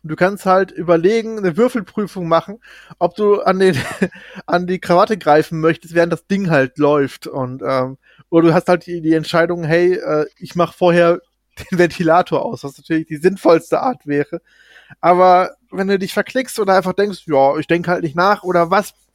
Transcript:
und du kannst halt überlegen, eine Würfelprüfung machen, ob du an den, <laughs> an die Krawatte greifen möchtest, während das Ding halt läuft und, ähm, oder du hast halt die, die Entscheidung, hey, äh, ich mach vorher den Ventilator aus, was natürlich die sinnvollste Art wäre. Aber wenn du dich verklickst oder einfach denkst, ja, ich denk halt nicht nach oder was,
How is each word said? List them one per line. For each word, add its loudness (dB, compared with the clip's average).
und -12
du -6
kannst -2
halt 2
überlegen, 0
eine -2
Würfelprüfung -4
machen, -2
ob -2
du 0
an 0
den, 2
<laughs> -8
an -2
die -4
Krawatte 2
greifen 2
möchtest, -2
während 2
das -14
Ding -2
halt 0
läuft 0
und, -8
ähm, -4
oder 4
du 4
hast 0
halt 0
die, -10
die 0
Entscheidung, 0
hey, 2
äh, -2
ich -18
mach 0
vorher 2
den -4
Ventilator 0
aus, -10
was -14
natürlich -6
die -12
sinnvollste 0
Art -6
wäre. -4
Aber 4
wenn -6
du 0
dich -8
verklickst -4
oder 2
einfach 0
denkst, -2
ja, 2
ich -6
denk -2
halt -2
nicht -6
nach 2
oder 0
was, -2